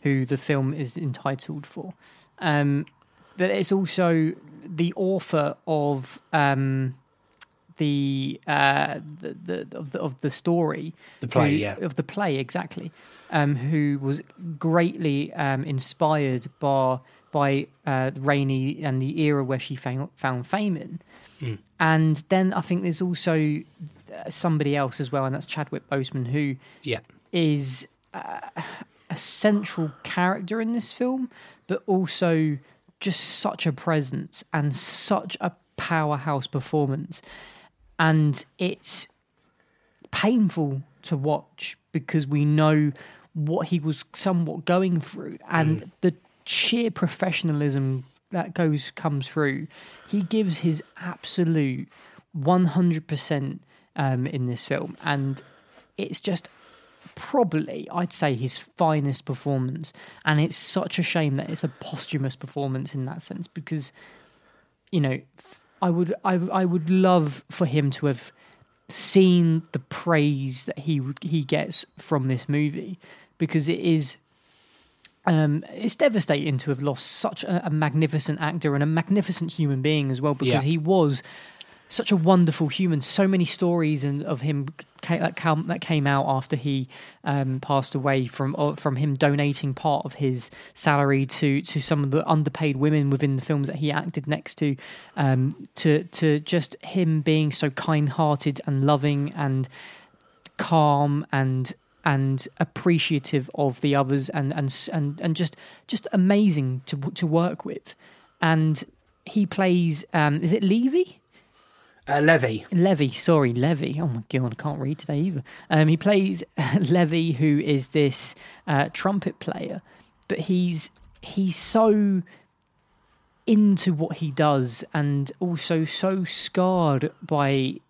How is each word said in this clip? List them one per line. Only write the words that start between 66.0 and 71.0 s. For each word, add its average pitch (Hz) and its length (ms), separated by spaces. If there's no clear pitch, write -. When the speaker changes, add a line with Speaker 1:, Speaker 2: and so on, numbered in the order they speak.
Speaker 1:
I, 190 100
I 185 300
would 170 260
love 180 600
for - 160
him 139 260
to - 140
have 131 260
seen 175 760
the 143 60
praise 143 840
that - 160
he 147 180
would, 135 240